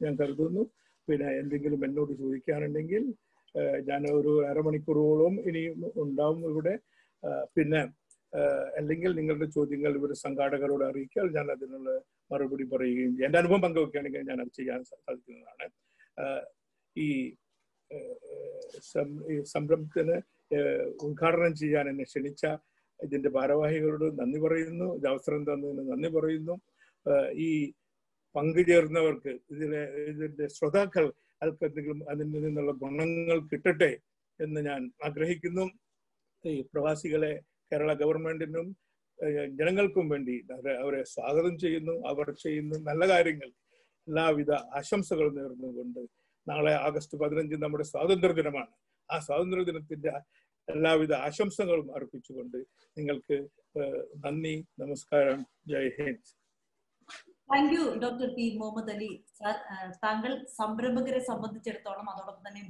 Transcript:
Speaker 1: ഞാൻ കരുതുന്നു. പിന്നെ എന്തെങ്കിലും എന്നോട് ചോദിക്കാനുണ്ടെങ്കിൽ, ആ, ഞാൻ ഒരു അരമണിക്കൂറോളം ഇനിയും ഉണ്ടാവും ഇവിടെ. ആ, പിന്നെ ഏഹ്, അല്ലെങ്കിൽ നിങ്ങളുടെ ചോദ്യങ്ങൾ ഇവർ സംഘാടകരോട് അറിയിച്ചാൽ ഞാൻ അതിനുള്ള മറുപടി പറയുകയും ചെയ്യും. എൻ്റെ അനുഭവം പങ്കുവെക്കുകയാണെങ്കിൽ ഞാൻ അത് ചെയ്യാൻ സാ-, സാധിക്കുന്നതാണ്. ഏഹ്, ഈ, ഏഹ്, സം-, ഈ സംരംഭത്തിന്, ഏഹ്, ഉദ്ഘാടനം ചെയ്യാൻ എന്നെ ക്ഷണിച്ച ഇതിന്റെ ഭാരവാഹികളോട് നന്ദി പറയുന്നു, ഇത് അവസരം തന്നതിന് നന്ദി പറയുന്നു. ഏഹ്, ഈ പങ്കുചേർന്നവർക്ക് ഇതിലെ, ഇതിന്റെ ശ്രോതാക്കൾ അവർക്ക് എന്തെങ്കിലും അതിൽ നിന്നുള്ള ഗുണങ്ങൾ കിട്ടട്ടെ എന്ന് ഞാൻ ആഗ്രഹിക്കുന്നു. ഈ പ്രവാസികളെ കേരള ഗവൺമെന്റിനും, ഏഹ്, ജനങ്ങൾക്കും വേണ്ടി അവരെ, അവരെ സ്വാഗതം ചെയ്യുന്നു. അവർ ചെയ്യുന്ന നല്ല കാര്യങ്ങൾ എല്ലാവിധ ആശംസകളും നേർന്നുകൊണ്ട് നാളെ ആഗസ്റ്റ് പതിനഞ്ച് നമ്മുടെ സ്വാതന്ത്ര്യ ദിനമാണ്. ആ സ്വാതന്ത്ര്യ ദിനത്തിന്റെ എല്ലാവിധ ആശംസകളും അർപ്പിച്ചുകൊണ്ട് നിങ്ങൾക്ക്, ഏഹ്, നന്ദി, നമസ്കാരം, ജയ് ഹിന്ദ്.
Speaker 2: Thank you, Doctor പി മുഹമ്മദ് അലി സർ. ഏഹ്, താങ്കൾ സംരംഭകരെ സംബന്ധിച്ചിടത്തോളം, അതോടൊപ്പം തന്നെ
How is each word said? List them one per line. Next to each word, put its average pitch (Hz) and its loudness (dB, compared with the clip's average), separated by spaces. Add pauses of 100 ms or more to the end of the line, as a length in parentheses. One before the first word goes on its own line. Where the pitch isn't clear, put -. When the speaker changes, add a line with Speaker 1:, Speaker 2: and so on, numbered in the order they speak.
Speaker 1:
ഞാൻ 147 0
കരുതുന്നു. 156 0 (380)
പിന്നെ 143 2
എന്തെങ്കിലും 143 -2
എന്നോട് 143 0
ചോദിക്കാനുണ്ടെങ്കിൽ, 151 -2 (400)
ആ, 156 0
ഞാൻ 143 0
ഒരു 147 6
അരമണിക്കൂറോളം 151 4
ഇനിയും 165 -4
ഉണ്ടാവും 151 0
ഇവിടെ. 160 0 (440)
ആ, 139 -4 (100)
പിന്നെ 151 2 (420)
ഏഹ്, 143 2
അല്ലെങ്കിൽ 165 0
നിങ്ങളുടെ 156 0
ചോദ്യങ്ങൾ 147 0
ഇവർ 143 -2
സംഘാടകരോട് 139 0
അറിയിച്ചാൽ 135 0
ഞാൻ 147 -2
അതിനുള്ള 131 -6 (360)
മറുപടി 139 -2
പറയുകയും 127 2
ചെയ്യും. 127 0
എൻ്റെ 151 6
അനുഭവം 180 6
പങ്കുവെക്കുകയാണെങ്കിൽ 143 0
ഞാൻ 135 -4
അത് 123 -8
ചെയ്യാൻ 127 -6
സാ-, - -20
സാധിക്കുന്നതാണ്. 120 -12 (520)
ഏഹ്, 135 -4 (540)
ഈ, 156 0 (840)
ഏഹ്, 135 -10 (680)
സം-, 147 -4
ഈ 151 -2
സംരംഭത്തിന്, 156 0 (340)
ഏഹ്, 143 2 (160)
ഉദ്ഘാടനം 165 2
ചെയ്യാൻ 147 2
എന്നെ 139 -4
ക്ഷണിച്ച 143 -4 (560)
ഇതിന്റെ 139 0
ഭാരവാഹികളോട് 151 2
നന്ദി 131 0
പറയുന്നു, 165 0
ഇത് 143 0
അവസരം 147 0
തന്നതിന് 143 -4
നന്ദി 143 -2
പറയുന്നു. 160 0 (520)
ഏഹ്, 139 4
ഈ 156 0 (640)
പങ്കുചേർന്നവർക്ക് 160 4 (180)
ഇതിലെ, 151 -4 (220)
ഇതിന്റെ 151 -6
ശ്രോതാക്കൾ 170 2 (320)
അവർക്ക് 156 -2
എന്തെങ്കിലും 147 -4
അതിൽ 151 -4
നിന്നുള്ള 147 -2
ഗുണങ്ങൾ 160 0
കിട്ടട്ടെ 156 4 (500)
എന്ന് 151 -4
ഞാൻ 139 -4 (140)
ആഗ്രഹിക്കുന്നു. 170 -2 (800)
ഈ 151 -2
പ്രവാസികളെ 151 0 (320)
കേരള 147 0
ഗവൺമെന്റിനും, 160 0 (520)
ഏഹ്, 147 -2
ജനങ്ങൾക്കും 180 2
വേണ്ടി 127 -2
അവരെ, 131 -4
അവരെ 135 -2
സ്വാഗതം 160 0
ചെയ്യുന്നു. 160 0 (120)
അവർ 143 -2
ചെയ്യുന്ന 151 -4
നല്ല 156 2
കാര്യങ്ങൾ 165 4 (600)
എല്ലാവിധ 151 4 (240)
ആശംസകളും 156 0
നേർന്നുകൊണ്ട് 127 -8 (460)
നാളെ 151 2
ആഗസ്റ്റ് 147 -2
പതിനഞ്ച് 151 -2
നമ്മുടെ 147 -2
സ്വാതന്ത്ര്യ 175 2
ദിനമാണ്. 147 -2 (360)
ആ 160 -2
സ്വാതന്ത്ര്യ 180 0
ദിനത്തിന്റെ 156 -4 (560)
എല്ലാവിധ 156 4
ആശംസകളും 151 0
അർപ്പിച്ചുകൊണ്ട് 123 -10 (380)
നിങ്ങൾക്ക്, 143 -2 (380)
ഏഹ്, 139 -2 (160)
നന്ദി, 156 -4 (220)
നമസ്കാരം, 139 2 (220)
ജയ് 139 0
ഹിന്ദ്. 139 -6 (1120)
Speaker 2:
Thank 294 4
you, 262 2
Doctor 240 -2
പി 226 -2
മുഹമ്മദ് 214 -6
അലി 208 -6 (240)
സർ. 208 -4 (140)
ഏഹ്, 190 -10
താങ്കൾ 220 -2
സംരംഭകരെ 247 -2
സംബന്ധിച്ചിടത്തോളം, 214 -8
അതോടൊപ്പം 190 -14
തന്നെ 202 -16